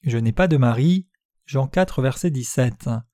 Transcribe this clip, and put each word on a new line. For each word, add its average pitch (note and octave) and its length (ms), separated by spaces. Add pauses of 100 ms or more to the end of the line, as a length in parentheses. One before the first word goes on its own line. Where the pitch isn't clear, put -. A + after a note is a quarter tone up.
« - 0
Je A#2 160
n'ai A2+ 140
pas F#3+ 160
de D#3 100
mari. » C3 500 (380)
Jean C3+ 200
quatre, F#3 360
verset C3+ 280
dix-sept. B2 600 (240)